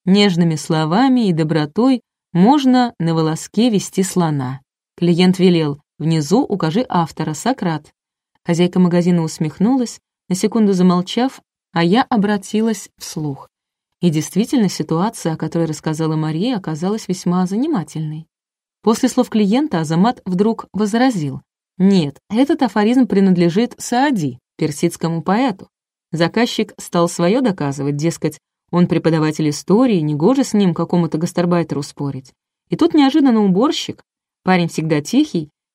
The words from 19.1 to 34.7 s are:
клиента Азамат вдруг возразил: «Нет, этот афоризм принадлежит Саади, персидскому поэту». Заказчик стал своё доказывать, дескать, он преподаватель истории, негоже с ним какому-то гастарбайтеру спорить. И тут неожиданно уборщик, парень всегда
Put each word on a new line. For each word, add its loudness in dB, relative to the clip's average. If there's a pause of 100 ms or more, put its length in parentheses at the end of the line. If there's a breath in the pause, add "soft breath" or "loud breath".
клиента 0
Азамат 0
вдруг -2
возразил: -2 (380)
«Нет, 2 (100)
этот 0
афоризм 2
принадлежит 2
Саади, -2 (200)
персидскому -4
поэту». -2 (440)
Заказчик -2
стал -2
своё 0
доказывать, -2
дескать, -4 (320)
он 4
преподаватель 0
истории, 2
негоже 0
с -12
ним 2
какому-то 0
гастарбайтеру -2
спорить. -10 (360)
И -4
тут 2
неожиданно 4
уборщик, 0 (400)
парень 2
всегда -2